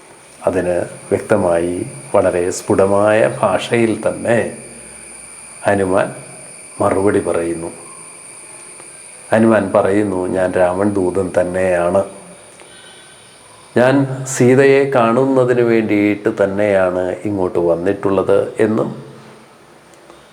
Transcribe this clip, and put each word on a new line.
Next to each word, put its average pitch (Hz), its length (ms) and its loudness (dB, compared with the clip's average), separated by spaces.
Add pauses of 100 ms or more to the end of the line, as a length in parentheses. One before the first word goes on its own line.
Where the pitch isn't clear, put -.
(480)
അതിന് - 300 -2 (320)
വ്യക്തമായി 87 680 0 (400)
വളരെ 87 360 2
സ്ഫുടമായ 101 680 2 (200)
ഭാഷയിൽ 110 540 0 (140)
തന്നെ 95 300 -2 (1300)
ഹനുമാൻ 98 420 2 (760)
മറുപടി 98 460 2
പറയുന്നു. 85 420 -4 (1600)
ഹനുമാൻ 110 400 4
പറയുന്നു, 98 560 0
"ഞാൻ 92 240 -2
രാവൺ 92 420 0
ദൂതൻ 92 340 0 (120)
തന്നെയാണ്. 90 640 0 (1700)
ഞാൻ 127 180 4 (300)
സീതയെ 135 560 4 (140)
കാണുന്നതിന് 123 760 2
വേണ്ടിയിട്ട് 104 580 0 (140)
തന്നെയാണ് 95 720 0 (100)
ഇങ്ങോട്ട് 92 340 -2
വന്നിട്ടുള്ളത്" 95 800 0 (200)
എന്നും 110 300 0 (1400)